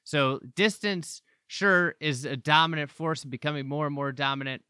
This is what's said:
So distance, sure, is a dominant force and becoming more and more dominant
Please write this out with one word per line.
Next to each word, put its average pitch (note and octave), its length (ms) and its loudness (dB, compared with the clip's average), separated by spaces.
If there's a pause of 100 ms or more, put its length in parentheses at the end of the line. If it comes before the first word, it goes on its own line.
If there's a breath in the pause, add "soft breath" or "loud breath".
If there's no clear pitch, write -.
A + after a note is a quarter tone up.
So C#3 360 2 (140)
distance, G3 640 -2 (260)
sure, F3+ 540 2
is C#3+ 240 -2
a C#3 100 -4
dominant D3+ 560 2
force D#3+ 340 -4
and C#3 60 -12
becoming C#3 380 -4
more D3 160 -2
and C#3+ 100 -2
more C#3 160 -4
dominant C3+ 580 -4